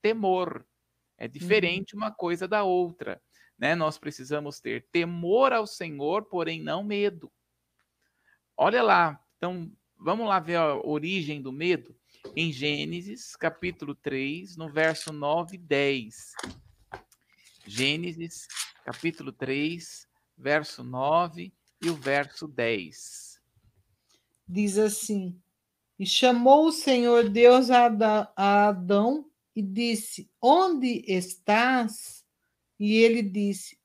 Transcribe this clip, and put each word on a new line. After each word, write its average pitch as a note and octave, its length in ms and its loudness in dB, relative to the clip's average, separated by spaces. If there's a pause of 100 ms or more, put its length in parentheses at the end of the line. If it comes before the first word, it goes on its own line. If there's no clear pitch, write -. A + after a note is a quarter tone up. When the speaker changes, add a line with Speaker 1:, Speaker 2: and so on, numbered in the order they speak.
Speaker 1:
temor. F#3+ 640 -2 (520)
É - 60 -12
Speaker 2:
Uhum. A#2+ 60 -10
Speaker 1:
diferente F3+ 680 -2
uma G#3+ 160 -6
coisa F3 340 -6
da G#3 180 0
outra, F3+ 580 -4 (360)
né? D3 160 0
Nós D#3 240 -2
precisamos C#3+ 640 -8
ter A#2 320 -8
temor F3 600 2
ao A3 140 0
Senhor, E3 600 -6
porém E3 360 -4
não D#3 220 -6
medo. G3+ 480 -4 (1200)
Olha G#3+ 260 2
lá, F3 380 2 (160)
então, F3 340 -8 (280)
vamos A3 300 -4
lá F#3+ 100 2
ver E3 180 -4
a D3+ 200 2 (100)
origem D3+ 560 -4
do C3 100 -10
medo? D#3 440 -2 (380)
Em E3 180 -2
Gênesis, D3+ 840 -6
capítulo D#3+ 580 -8
três, D3+ 640 -8
no D#3+ 140 -12
verso D#3+ 420 -2
nove D#3+ 440 -4
e - 20 -18
dez. C#3 760 -4 (1300)
Gênesis, D#3+ 800 -4 (380)
capítulo D#3 480 -8
três, D3 760 -6 (300)
verso D3 480 -4
nove D#3+ 680 -2 (300)
e D#3+ 80 -2
o E3 40 -2
verso C#3+ 520 -4
dez. A#2 920 -6 (1080)
Speaker 2:
Diz G3 320 -2
assim: G3+ 600 -2 (580)
"E G3 80 -6
chamou B3+ 600 6
o D#4+ 60 4
Senhor A#3+ 560 4
Deus A#3+ 420 8
a A#3+ 160 8
Ada-, G#3 500 2
a G3+ 320 4
Adão G3+ 640 0 (240)
e A3 80 -4
disse: A3 680 -4 (100)
'Onde C4+ 680 4
estás?' G#3+ 1160 0 (540)
E G#3 180 2
ele A3+ 260 6
disse: G3+ 640 -4